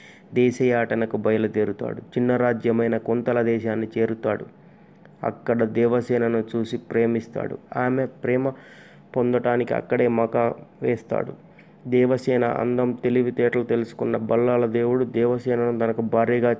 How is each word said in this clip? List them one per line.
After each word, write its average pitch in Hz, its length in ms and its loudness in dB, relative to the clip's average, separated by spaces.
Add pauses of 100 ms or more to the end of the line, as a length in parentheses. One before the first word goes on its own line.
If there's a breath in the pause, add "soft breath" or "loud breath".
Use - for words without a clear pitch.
(340 loud breath)
దేశయాటనకు 120 800 2
బయలుదేరుతాడు. 110 840 0
చిన్న 123 380 0
రాజ్యమైన 117 600 0
కుంతల 120 460 0
దేశాన్ని 110 460 -2 (100)
చేరుతాడు. 110 480 -2 (800 loud breath)
అక్కడ 117 400 -2
దేవసేనను 117 800 0 (120)
చూసి 113 200 -4
ప్రేమిస్తాడు. 117 800 -2 (180)
ఆమె 127 300 0
ప్రేమ 127 460 -2 (640 loud breath)
పొందటానికి 123 580 0
అక్కడే 123 340 0
మకా 117 460 0 (280)
వేస్తాడు. - 680 -4 (360 loud breath)
దేవసేన 123 580 2
అందం, 123 480 0
తెలివితేటలు 123 720 0
తెలుసుకున్న 117 540 -2
బల్లాల 120 500 2
దేవుడు 120 380 0
దేవసేనను 120 760 0
తనకు 113 240 0
భార్యగా 117 580 2